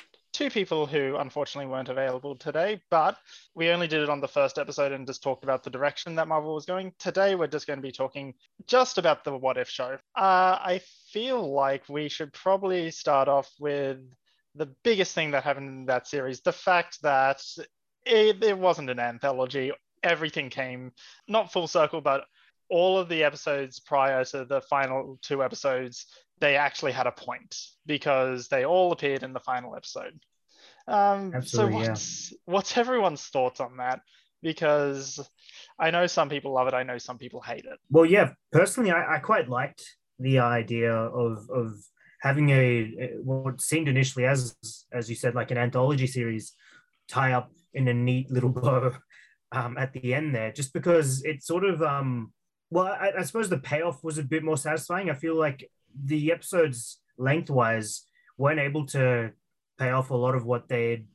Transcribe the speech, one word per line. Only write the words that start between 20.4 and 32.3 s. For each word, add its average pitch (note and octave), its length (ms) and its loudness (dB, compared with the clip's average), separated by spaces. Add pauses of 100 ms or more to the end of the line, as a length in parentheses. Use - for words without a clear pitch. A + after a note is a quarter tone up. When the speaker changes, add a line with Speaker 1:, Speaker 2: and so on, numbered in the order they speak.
Speaker 1:
came, B2+ 440 -8 (340)
not G#3 260 0
full F3 140 -2
circle, D#3 340 2
but C#3 240 0 (440)
all F#3 300 4
of F3+ 100 -2
the D#3+ 160 2
episodes C#3+ 560 -2
prior C3+ 460 2
to C3+ 180 -8
the C3 180 0
final C3+ 600 -2
two C#3 200 -2
episodes, B2+ 640 -4 (320)
they C#3+ 180 4
actually C#3+ 360 0
had B2+ 140 0
a B2 60 -2
point B2 420 -12 (300)
because C3 640 0
they C3 160 0
all F3+ 280 4
appeared C#3 300 -2
in C3 120 -10
the B2 60 -8
final B2 360 -6
episode. - 420 -12 (680)
Um, G3 460 2
Speaker 2:
Absolutely, A2+ 380 2
Speaker 1:
so A2 100 0
Speaker 2:
yeah. A2+ 80 0
Speaker 1:
what's, - 420 -8 (140)